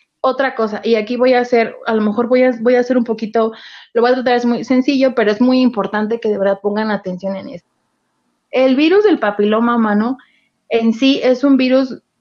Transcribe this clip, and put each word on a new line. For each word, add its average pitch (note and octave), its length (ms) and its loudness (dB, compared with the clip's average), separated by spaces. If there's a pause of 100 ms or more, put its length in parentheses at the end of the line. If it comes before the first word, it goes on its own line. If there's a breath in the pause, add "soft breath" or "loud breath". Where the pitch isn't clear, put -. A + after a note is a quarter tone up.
(200 soft breath)
Otra C4 360 -2
cosa, G#3+ 260 -4
y A3+ 140 0
aquí G#3+ 200 -4
voy B3+ 180 2
a B3 60 2
hacer, A#3+ 360 0 (100)
a A#3 80 -2
lo A3 80 0
mejor G#3+ 240 0
voy B3+ 160 2
a, B3+ 180 2
voy B3 140 2
a B3 60 4
hacer B3 180 0
un A#3 60 0
poquito, A3+ 480 -4 (400 loud breath)
lo A#3 100 0
voy B3 80 4
a B3+ 40 4
tratar, B3 200 0
es A#3+ 100 0
muy A#3 200 -2
sencillo, C4 500 2
pero G#3+ 160 2
es G#3+ 100 0
muy B3+ 200 2
importante G#3+ 580 -2
que A3+ 100 -4
de G#3 100 -2
verdad G3 220 0
pongan G#3+ 300 -4
atención F#3+ 460 -6
en F#3+ 140 -14
esto. F3 180 -20 (800)
El C4 240 2
virus E4 300 2
del F4 160 2
papiloma G#3+ 560 0
humano A3 420 0 (500 soft breath)
en A3+ 240 0
sí C4+ 300 0
es B3+ 220 0
un C#4 120 4
virus, C4 460 0 (180)